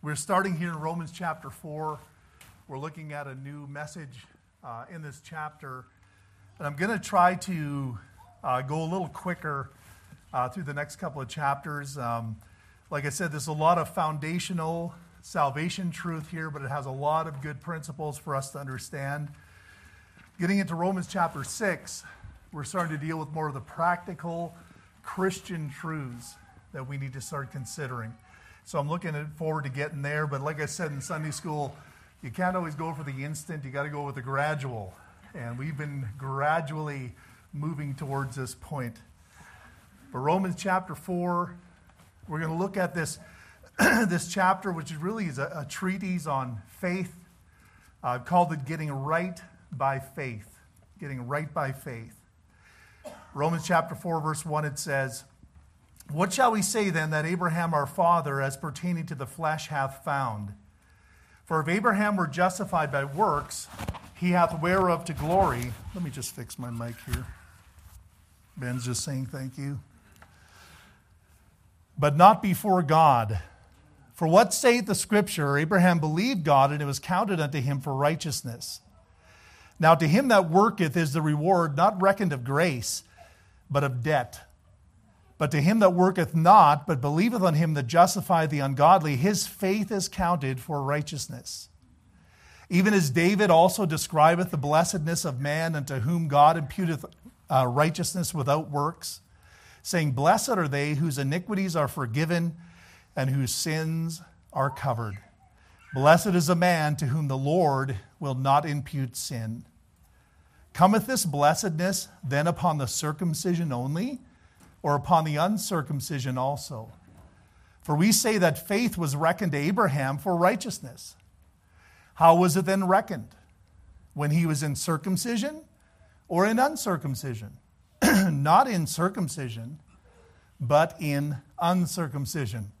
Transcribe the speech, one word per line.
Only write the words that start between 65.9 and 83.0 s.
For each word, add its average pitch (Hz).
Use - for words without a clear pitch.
Let 180
me 143
just -
fix -
my 123
mic 117
here. 123
Ben's 123
just 123
saying 131
thank 131
you. 139
"But 143
not 190
before 190
God. 135
For 165
what 196
saith 240
the 202
Scripture? 165
Abraham 175
believed 170
God, 139
and 151
it 143
was 139
counted 185
unto 143
him 139
for 139
righteousness. 139
Now 160
to 165
him 233
that 190
worketh 185
is 151
the 160
reward 156
not 185
reckoned 196
of 127
grace, 139